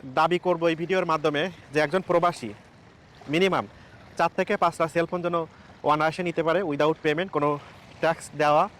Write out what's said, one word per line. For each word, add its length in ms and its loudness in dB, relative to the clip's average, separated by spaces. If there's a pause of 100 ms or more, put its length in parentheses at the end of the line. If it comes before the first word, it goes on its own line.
দাবি 320 2
করব 280 0
এই 80 2
ভিডিওর 320 -2
মাধ্যমে 440 0 (220)
যে 80 2
একজন 200 0
প্রবাসী 480 0 (800)
মিনিমাম 400 0 (500)
চার 180 2
থেকে 200 0
পাঁচটা 320 0
সেলফোন 340 -2
যেন 240 -2 (360)
অনায়াসে 400 0
নিতে 200 -2
পারে 200 2
without 420 0
payment, 240 0
কোনো 300 0 (420)
ট্যাক্স 380 -2
দেওয়া 300 4 (120)